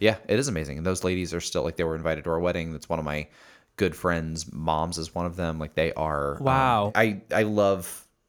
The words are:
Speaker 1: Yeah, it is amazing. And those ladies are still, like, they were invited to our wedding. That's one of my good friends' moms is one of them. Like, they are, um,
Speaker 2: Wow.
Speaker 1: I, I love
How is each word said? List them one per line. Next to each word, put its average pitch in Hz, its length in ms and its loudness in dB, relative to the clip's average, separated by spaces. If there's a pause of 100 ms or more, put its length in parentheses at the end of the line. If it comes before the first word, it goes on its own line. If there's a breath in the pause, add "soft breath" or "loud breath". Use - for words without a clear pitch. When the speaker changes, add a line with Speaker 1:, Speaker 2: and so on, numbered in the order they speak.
Speaker 1:
Yeah, 104 160 6 (120)
it 107 100 4
is 139 100 0
amazing. 78 280 -4
And 82 100 -4
those 92 180 0
ladies 90 280 0
are 85 80 -2
still, 82 220 -2
like, 82 140 -2
they 87 80 0
were 80 120 0
invited 80 280 -2
to 85 60 -2
our 82 100 2
wedding. 87 320 0
That's 76 180 -10
one 82 80 0
of 78 80 -2
my 76 200 -4 (500 loud breath)
good 90 200 0
friends' 80 560 -2
moms 80 460 0
is 80 160 -8
one 87 100 -2
of 87 120 -6
them. 82 220 -2
Like, 76 180 -8
they 80 180 2
are, 73 420 -2
um, - 80 -4
Speaker 2:
Wow. 123 500 2
Speaker 1:
I, 107 280 2 (100)
I 107 120 4
love 101 600 2 (220)